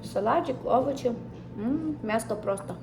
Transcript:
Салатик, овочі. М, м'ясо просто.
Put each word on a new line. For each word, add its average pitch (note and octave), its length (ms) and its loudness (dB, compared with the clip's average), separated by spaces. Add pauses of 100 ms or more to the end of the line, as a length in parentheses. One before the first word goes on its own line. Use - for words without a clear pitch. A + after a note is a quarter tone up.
(140)
Салатик, B3+ 420 2 (100)
овочі. C4 460 4 (480)
М, D4 440 0
м'ясо A3 320 0
просто. G3 480 -2